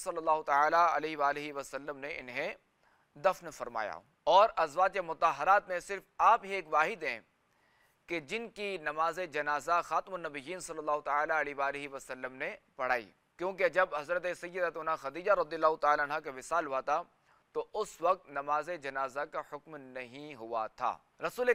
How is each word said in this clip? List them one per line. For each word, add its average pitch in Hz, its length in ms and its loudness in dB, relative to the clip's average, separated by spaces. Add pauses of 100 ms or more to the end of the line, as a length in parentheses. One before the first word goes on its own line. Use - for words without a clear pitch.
صلی 175 140 -6
اللہ 160 280 2
تعالی 151 320 4 (180)
علیہ 151 220 -2
وآلہ 147 360 0
وسلم 139 460 -8
نے 139 100 -8 (100)
انہیں 135 340 -6 (600)
دفن 180 360 0
فرمایا، 110 480 -6 (240)
اور 196 260 8 (140)
ازواج 180 340 2 (100)
مطہرات 165 600 4
میں 180 100 -4
صرف 190 240 -8 (240)
آپ 208 180 6
ہی 190 80 -10
ایک 160 200 -4
واحد 160 300 2
ہیں 120 160 -4 (920)
کہ 175 100 -2 (100)
جن 220 260 -6
کی 202 140 -6 (120)
نماز 156 380 -2 (140)
جنازہ 147 520 0
خاتم 180 280 -2
النبیین 160 460 -8
صلی 160 200 -8
اللہ 151 260 0
تعالی 147 340 2
علیہ 143 180 -2
وآلہ 139 360 -2
وسلم 131 400 -10
نے 156 220 -8 (200)
پڑھائی، 123 340 0 (300)
کیونکہ 180 300 2
جب 170 260 2
حضرت 165 300 -2 (140)
سیدتنا 165 600 -4
خدیجہ 180 380 -2
رضی 156 160 -2
اللہ 160 260 4
تعالی 147 200 4
عنہ 147 220 -2
کا 151 140 -10
وصال 160 300 -2
ہوا 135 140 -2
تھا 147 200 0 (540)
تو - 120 -4 (140)
اس 202 80 -4 (120)
وقت 175 280 2
نماز 147 400 -2 (140)
جنازہ 135 360 -4 (120)
کا 165 100 -6 (100)
حکم 151 240 -14
نہیں 131 600 -14
ہوا 113 320 -4
تھا۔ 110 300 -4 (280)
رسول 240 280 2